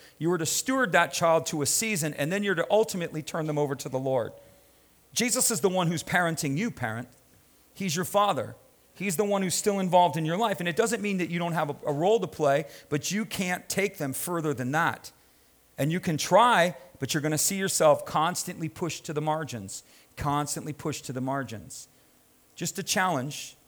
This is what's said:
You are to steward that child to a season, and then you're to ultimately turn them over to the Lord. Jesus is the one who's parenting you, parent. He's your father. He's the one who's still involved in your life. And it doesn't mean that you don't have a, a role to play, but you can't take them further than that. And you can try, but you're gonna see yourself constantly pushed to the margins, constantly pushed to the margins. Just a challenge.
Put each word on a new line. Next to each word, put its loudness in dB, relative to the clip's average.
You 0
are 2
to -2
steward 0
that 4
child 4
to -2
a 0
season, 0
and -2
then 0
you're 2
to -2
ultimately 0
turn -4
them -2
over 0
to -8
the -4
Lord. 0
Jesus 0
is -2
the 4
one 2
who's -2
parenting 0
you, -2
parent. -6
He's -4
your -2
father. 0
He's -4
the 2
one 2
who's 0
still 0
involved 4
in -2
your 0
life. 0
And -4
it -2
doesn't 2
mean 0
that -2
you -2
don't -2
have 0
a, -4
a 0
role 4
to -4
play, 2
but -2
you -2
can't -4
take -2
them -4
further -2
than -4
that. 0
And 2
you -2
can 0
try, 6
but -4
you're 0
gonna 0
see 0
yourself 4
constantly -2
pushed -6
to -8
the -4
margins, -6
constantly -2
pushed -6
to -8
the -4
margins. -6
Just -6
a -4
challenge. -2